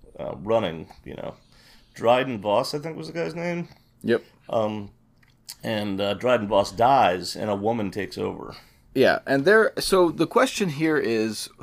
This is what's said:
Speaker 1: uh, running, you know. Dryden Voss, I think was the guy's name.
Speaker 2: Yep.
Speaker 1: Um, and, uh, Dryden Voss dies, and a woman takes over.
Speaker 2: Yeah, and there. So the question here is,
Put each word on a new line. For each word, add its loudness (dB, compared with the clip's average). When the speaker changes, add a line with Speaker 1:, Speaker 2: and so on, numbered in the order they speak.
Speaker 1:
uh, -8
running, -2
you -14
know. -12
Dryden 2
Voss, 0
I -6
think -10
was -10
the -14
guy's -6
name. -6
Speaker 2:
Yep. 0
Speaker 1:
Um, -2
and, -4
uh, 0
Dryden 0
Voss 2
dies, 4
and -4
a 0
woman -2
takes -8
over. -6
Speaker 2:
Yeah, 4
and 0
there. 6
So 4
the 0
question 0
here 0
is, -2